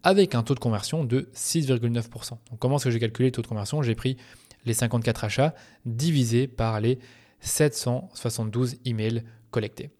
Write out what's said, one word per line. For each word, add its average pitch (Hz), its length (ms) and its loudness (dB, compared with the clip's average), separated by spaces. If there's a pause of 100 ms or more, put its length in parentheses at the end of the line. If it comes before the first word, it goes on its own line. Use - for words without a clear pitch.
avec 190 320 6
un 120 80 4
taux 127 140 2
de - 40 -10
conversion 120 440 -2
de 123 300 0
six - 320 -2
virgule 120 260 2
neuf 117 180 -2
pour 113 140 -14
cent. - 160 -12 (100)
Donc 113 100 -14
comment 131 180 2
est-ce 127 80 -2
que 127 60 2
j'ai 117 80 2
calculé 120 280 2
le 127 60 2
taux - 80 -4
de - 60 -6
conversion ? 113 360 -2
J'ai 117 100 2
pris 131 240 -2 (480)
les 117 80 0
cinquante-quatre 120 520 0
achats 135 280 2 (320)
divisé 123 640 2
par 113 320 -2
les 123 200 2 (400)
sept 147 340 2
cent 127 400 -2
soixante-douze 120 720 -2
emails 113 380 -2 (280)
collectés. 110 380 -4 (100)